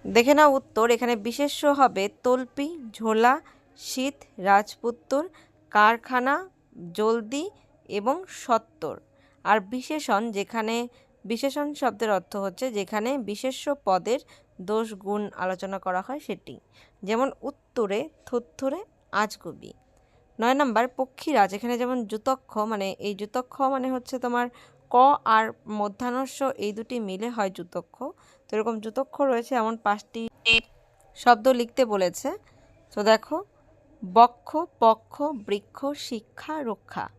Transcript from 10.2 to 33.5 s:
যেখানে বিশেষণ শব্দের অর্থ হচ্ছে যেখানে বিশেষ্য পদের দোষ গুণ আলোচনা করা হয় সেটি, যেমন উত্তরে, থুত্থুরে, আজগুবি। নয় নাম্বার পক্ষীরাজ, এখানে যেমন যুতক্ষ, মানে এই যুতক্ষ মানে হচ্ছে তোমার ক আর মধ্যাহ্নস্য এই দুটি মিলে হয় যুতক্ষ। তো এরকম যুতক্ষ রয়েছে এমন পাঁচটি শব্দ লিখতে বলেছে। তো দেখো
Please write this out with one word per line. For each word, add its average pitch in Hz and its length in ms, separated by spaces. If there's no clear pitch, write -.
যেখানে 220 440
বিশেষণ 269 480
শব্দের 233 380
অর্থ 185 240
হচ্ছে 196 360
যেখানে 214 380
বিশেষ্য 208 420
পদের 196 360
দোষ 214 320
গুণ 202 280
আলোচনা 185 440
করা 185 220
হয় 277 260
সেটি, 185 280
যেমন 226 240
উত্তরে, 202 580
থুত্থুরে, 269 540
আজগুবি। 202 580
নয় 240 160
নাম্বার 247 300
পক্ষীরাজ, 262 580
এখানে 240 240
যেমন 247 280
যুতক্ষ, 220 460
মানে 208 220
এই 208 160
যুতক্ষ 214 400
মানে 262 200
হচ্ছে 254 280
তোমার 240 280
ক - 40
আর 220 200
মধ্যাহ্নস্য 240 680
এই 208 160
দুটি 226 260
মিলে 196 300
হয় 214 220
যুতক্ষ। 175 460
তো - 120
এরকম 220 260
যুতক্ষ 220 420
রয়েছে 254 340
এমন 226 220
পাঁচটি 208 440
শব্দ 233 320
লিখতে 240 360
বলেছে। 202 440
তো - 140
দেখো 220 340